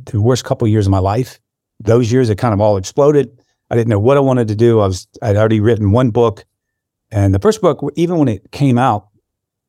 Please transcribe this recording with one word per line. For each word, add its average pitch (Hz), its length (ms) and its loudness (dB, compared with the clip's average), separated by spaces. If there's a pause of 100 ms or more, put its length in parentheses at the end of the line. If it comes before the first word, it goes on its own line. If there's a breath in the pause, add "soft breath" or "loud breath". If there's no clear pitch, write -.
the 107 140 -4
worst 117 240 0
couple 123 220 -4
of 104 60 2
years 107 140 0
of 98 40 0
my 95 80 0
life. 101 400 -4 (400)
Those 113 320 0
years, 127 180 2
it 101 100 -2
kind 120 140 -2
of 98 80 0
all 107 160 2
exploded. 143 540 0 (400)
I 117 60 -2
didn't 117 120 -2
know 101 120 0
what 127 160 2
I 143 40 2
wanted 127 280 0
to 104 80 -4
do. 117 240 4
I 98 80 2
was, 90 180 -6 (160)
I'd 104 140 -2
already 110 240 2
written 104 320 0
one 123 180 2
book. 113 340 -2 (680)
And 101 200 2
the 98 60 0
first 214 220 0
book, 156 180 0
w-, 147 160 -8
even 170 240 -2
when 147 80 2
it - 240 -6
came 135 280 0
out, 120 300 -2 (600)